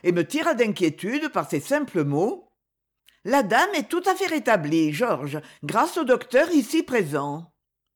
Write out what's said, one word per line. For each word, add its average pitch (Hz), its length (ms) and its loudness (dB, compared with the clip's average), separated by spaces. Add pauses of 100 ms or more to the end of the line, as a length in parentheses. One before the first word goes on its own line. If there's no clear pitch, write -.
et 175 80 2
me 170 160 2
tira 311 280 0
d'inquiétude 220 760 0
par 170 200 -4
ces 151 120 -2
simples 262 420 0
mots. « 160 460 -2 (760)
La 254 200 2
dame 262 300 2
est 269 140 -2
tout 349 160 -2
à 370 120 0
fait 381 100 -2
rétablie, 165 680 0
Georges, 151 460 -2 (240)
grâce 233 340 0
au 339 60 -2
docteur 254 480 2
ici 320 320 2
présent. » 151 680 -4 (440)